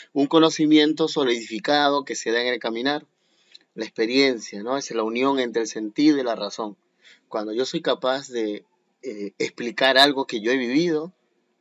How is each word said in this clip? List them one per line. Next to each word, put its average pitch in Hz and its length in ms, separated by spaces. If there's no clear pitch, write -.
un 139 160
conocimiento 156 800
solidificado 139 960
que 117 100
se - 160
da 117 100
en 120 60
el 123 140
caminar, 131 480
la 110 120
experiencia, 113 760
¿no? 127 160
Es 135 140
la 113 100
unión 127 380
entre 117 220
el 110 40
sentido 139 520
y 135 40
la 117 140
razón. 101 400
Cuando 110 260
yo 127 140
soy 165 160
capaz 131 460
de, 110 360
eh, 104 380
explicar 127 580
algo 135 300
que 117 120
yo 113 120
he 135 40
vivido, 151 560